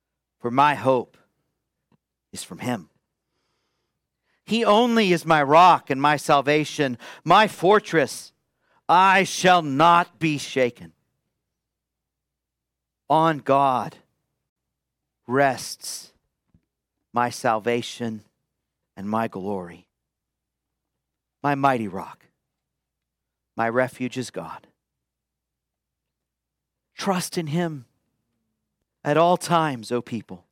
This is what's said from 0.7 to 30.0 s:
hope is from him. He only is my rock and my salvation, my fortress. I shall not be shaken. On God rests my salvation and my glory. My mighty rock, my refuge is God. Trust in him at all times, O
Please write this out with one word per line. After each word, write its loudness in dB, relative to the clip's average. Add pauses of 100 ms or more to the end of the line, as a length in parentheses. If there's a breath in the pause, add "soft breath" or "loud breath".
hope -2 (1120)
is -16
from -18
him. -8 (1600)
He -2
only 2
is -2
my 4
rock 6
and -4
my 2
salvation, 0 (280 loud breath)
my 4
fortress. 0 (560)
I 4
shall 2
not 2
be -2
shaken. -4 (2250)
On 2
God 0 (1300)
rests -4 (1000)
my -2
salvation -4 (720)
and -12
my -4
glory. -12 (1500)
My 0
mighty 0
rock, -16 (1300)
my -2
refuge -4
is -10
God. -16 (2250)
Trust -6
in -6
him -6 (1200)
at 0
all 2
times, -4
O -4